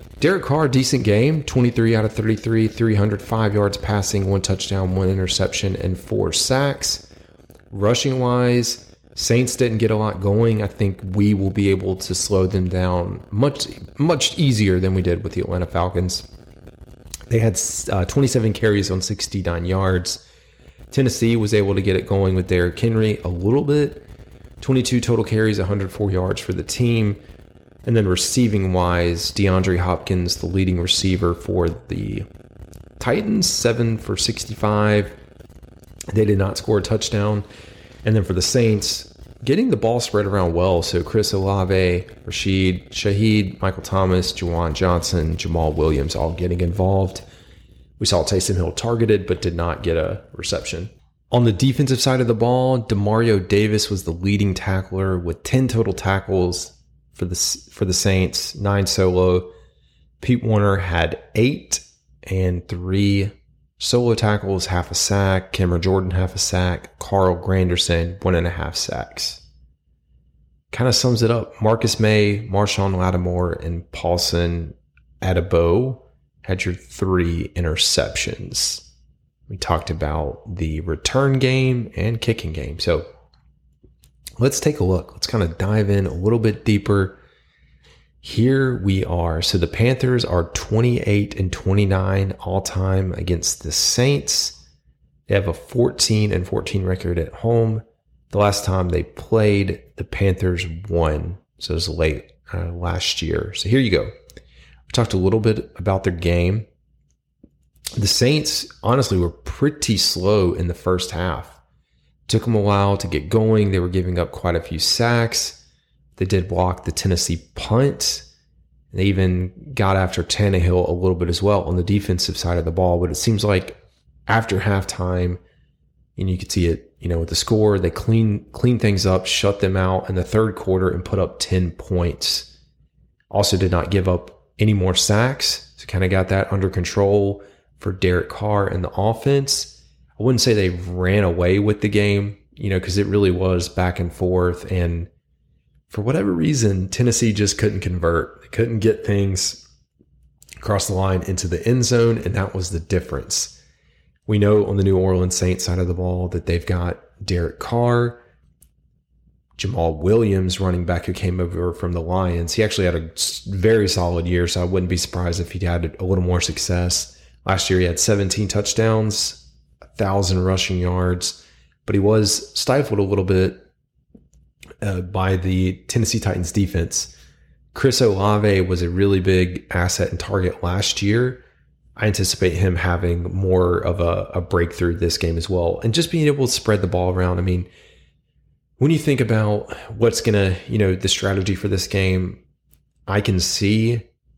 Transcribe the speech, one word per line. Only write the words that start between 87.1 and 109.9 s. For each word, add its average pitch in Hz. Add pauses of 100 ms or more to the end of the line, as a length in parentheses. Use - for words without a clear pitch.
Here 127
we 98
are. 85
So -
the 87
Panthers 123
are 87
twenty-eight 107
and 92
twenty-nine 95
all 95
time 95
against 85
the 78
Saints. - (600)
They 101
have 95
a 82
fourteen 107
and 90
fourteen -
record 90
at 80
home. 113 (480)
The 104
last 104
time 92
they 85
played, 101 (140)
the 101
Panthers 92 (220)
won. 82 (200)
So -
it -
was 82
late, 80 (200)
uh, 87
last 87
year. 80
So -
here 127
you 113
go. -
We -
talked 113
a 95
little 95
bit 107
about 95
their 92
game. 87 (1300)
The 98
Saints, - (120)
honestly, 113
were 87
pretty -